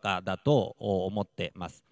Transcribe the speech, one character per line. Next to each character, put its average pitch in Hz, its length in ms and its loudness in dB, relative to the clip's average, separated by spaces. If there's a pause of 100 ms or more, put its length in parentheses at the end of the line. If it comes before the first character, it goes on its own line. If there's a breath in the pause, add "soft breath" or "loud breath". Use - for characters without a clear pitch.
カ 98 160 0
ー 90 60 -4
だ 95 160 -2
と 139 400 2
思 98 420 0
っ 95 60 -2
て - 280 -6
ま 87 140 -8
す。 - 220 -18